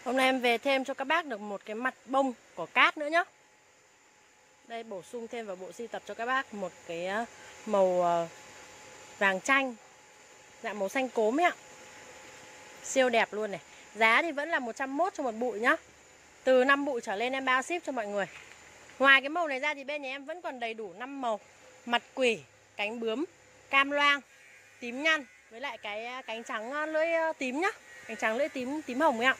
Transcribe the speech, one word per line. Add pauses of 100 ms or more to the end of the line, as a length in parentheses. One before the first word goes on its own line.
Hôm
nay
em
về
thêm
cho
các
bác
được
một
cái
mặt (120)
bông (220)
của
cát
nữa
nhá. (1400)
Đây,
bổ
sung
thêm
vào
bộ
sưu
tập
cho
các
bác
một (140)
cái,
ờ, (420)
màu,
ờ, (920)
vàng
chanh, (880)
dạng
màu
xanh
cốm
ấy
ạ. (1300)
Siêu
đẹp
luôn
này. (340)
Giá
thì
vẫn
là
một
trăm
mốt
cho
một
bụi
nhá. (680)
Từ
năm
bụi
trở
lên
em
bao
ship
cho
mọi
người. (720)
Ngoài
cái
màu
này
ra
thì
bên
nhà
em
vẫn
còn
đầy
đủ
năm
màu: (460)
mặt (120)
quỷ, (340)
cánh
bướm, (460)
cam
loang, (600)
tím
nhăn, (260)
với
lại
cái,
à,
cánh
trắng,
à,
lưỡi,
à,
tím
nhá. (380)
Cánh
trắng
lưỡi
tím,
tím
hồng
ấy
ạ.